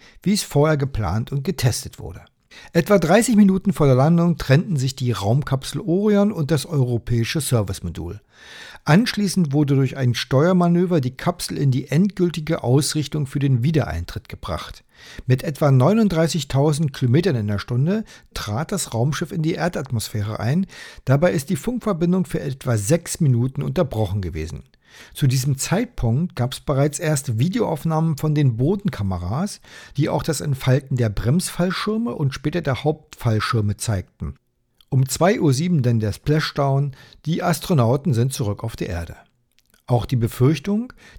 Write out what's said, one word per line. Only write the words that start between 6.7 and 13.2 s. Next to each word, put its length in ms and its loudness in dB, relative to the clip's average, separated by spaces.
Servicemodul. 800 -4
Anschließend 680 2
wurde 220 2
durch 220 0
ein 160 0
Steuermanöver 880 2
die 160 -4
Kapsel 400 -4
in 140 2
die 160 -2
endgültige 760 0
Ausrichtung 640 0